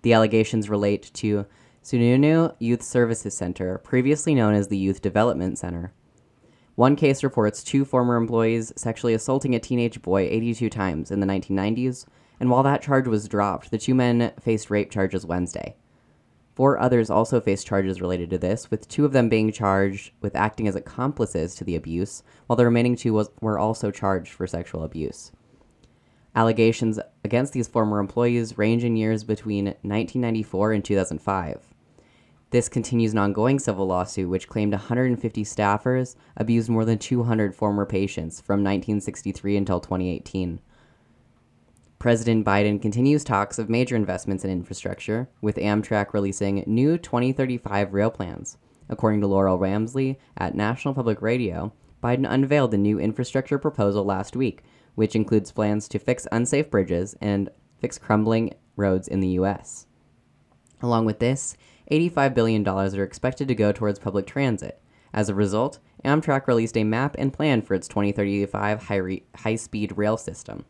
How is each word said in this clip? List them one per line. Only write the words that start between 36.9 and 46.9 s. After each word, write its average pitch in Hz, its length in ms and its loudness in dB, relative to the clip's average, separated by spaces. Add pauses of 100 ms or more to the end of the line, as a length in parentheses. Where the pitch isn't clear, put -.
two 120 240 0
hundred 110 320 0
former 101 300 0
patients 95 560 -4
from 101 200 0
nineteen 101 380 0
sixty-three 98 560 -4
until 95 240 0
twenty 90 340 -4
eighteen. 87 460 -6 (1400)
President 113 460 2
Biden 104 380 2
continues 127 420 2
talks 104 360 0
of 110 100 -4
major 123 260 0
investments 95 480 -2
in 98 60 -2
infrastructure, 95 800 -6 (100)
with 104 180 -2
Amtrak 104 560 0
releasing 98 520 -2
new 135 320 2